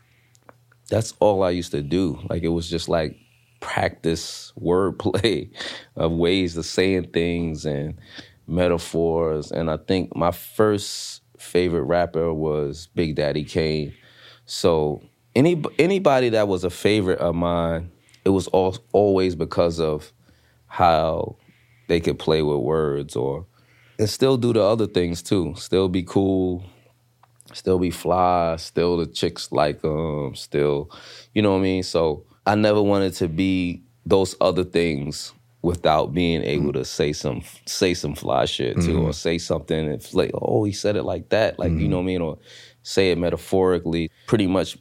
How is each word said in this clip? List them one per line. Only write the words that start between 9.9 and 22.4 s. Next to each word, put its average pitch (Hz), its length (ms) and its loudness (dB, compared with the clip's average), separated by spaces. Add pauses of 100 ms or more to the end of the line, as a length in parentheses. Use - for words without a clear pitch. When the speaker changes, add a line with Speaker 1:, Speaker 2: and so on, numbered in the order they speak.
Speaker 1:
my 98 160 2
first - 920 -2 (160)
favorite 85 460 0
rapper 82 500 0
was 76 640 -4
Big 80 200 0
Daddy 76 300 -2
Kane. 78 480 -2 (520)
So 76 560 0 (340)
any, 156 260 4 (180)
anybody 151 500 4
that 107 180 2
was 92 160 0
a 90 60 -2
favorite 98 500 2
of 82 160 0
mine, 85 560 -2 (340)
it 95 40 6
was 95 240 2
al-, 92 240 2 (140)
always 95 440 4
because 82 440 0
of 78 320 -2 (560)
how 82 680 2 (500)
they 85 140 2
could 76 180 -2
play 78 220 2